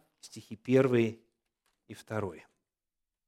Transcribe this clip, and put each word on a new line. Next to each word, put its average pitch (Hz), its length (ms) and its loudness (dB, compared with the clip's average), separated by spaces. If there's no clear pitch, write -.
стихи - 340 -18
первый 123 680 2
и 110 60 -18
второй. 101 520 -10